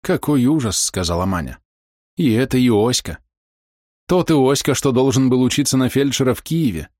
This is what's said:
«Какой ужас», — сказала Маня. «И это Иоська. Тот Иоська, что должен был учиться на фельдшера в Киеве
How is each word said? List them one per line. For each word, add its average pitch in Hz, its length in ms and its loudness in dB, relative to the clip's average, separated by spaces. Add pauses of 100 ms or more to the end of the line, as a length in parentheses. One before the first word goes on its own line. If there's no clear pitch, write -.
«Какой 147 380 0
ужас», — 127 400 0
сказала 87 400 -4
Маня. 82 340 -6 (560)
«И 156 160 0
это 127 260 0
Иоська. 120 600 0 (920)
Тот 175 240 2
Иоська, 139 420 2
что 135 200 0
должен 131 360 2
был 127 120 2
учиться 131 340 0
на 131 140 2
фельдшера 135 440 0
в - 80 -6
Киеве 120 460 -4 (120)